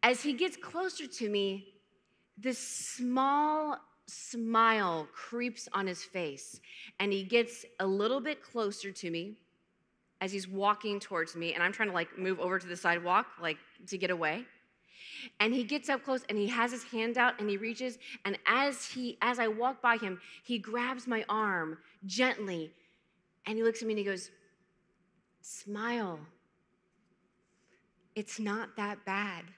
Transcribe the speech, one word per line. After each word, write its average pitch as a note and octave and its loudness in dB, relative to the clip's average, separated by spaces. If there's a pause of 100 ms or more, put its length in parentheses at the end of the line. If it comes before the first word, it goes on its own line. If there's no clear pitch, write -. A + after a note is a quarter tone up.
As A#3+ 6
he D4 0
gets C#4 0
closer E4+ -6
to A#3 -4
me, G3 -2 (600)
this A#3+ -2
small C#4+ 0 (280)
smile A3 4
creeps A#3+ -6
on G3 0
his F3+ -4
face, D3+ -6 (400)
and G3+ 2
he G3 0
gets A#3 2 (160)
a F#3+ 2
little G3+ 2
bit C#4+ -4
closer G3+ -4
to F#3 -8
me E3+ -4 (840)
as F#3+ -2
he's G3 -6
walking G3+ 2
towards E3 -4
me, E3+ -4
and F3 0
I'm F3+ 4
trying G#3 0
to, F#3+ -4
like, E3+ -2
move F#3 0
over F3+ 2
to F3+ -4
the F3 -6
sidewalk, F3 4 (140)
like, D#3+ -2 (280)
to F#3+ -6
get F3+ 0
away. E3+ 0 (960)
And A3 8
he B3+ 2
gets C#4 -2
up C#4 2
close, C4 0
and G#3+ 0
he G3+ 2
has A#3+ 2
his B3 -8
hand A#3 0
out, B3 4
and G#3 0
he G3+ 2
reaches, A#3 -4 (260)
and G3 -2
as C4 4
he, B3 -6
as A#3+ 2
I A#3 4
walk A#3+ 0
by A#3 6
him, G3 -4 (240)
he A#3+ -2
grabs A#3+ -4
my A3+ 0
arm F#3 0 (280)
gently, F#3+ 0 (760)
and G#3+ -4
he A3+ 2
looks A3+ 2
at A3+ -2
me A3 0
and G#3+ 0
he G3+ 0
goes, F#3+ -4 (1080)
Smile. G#3 -4 (1900)
It's G#3 -6
not A3 -2
that G#3 -4
bad. F#3+ -2 (140)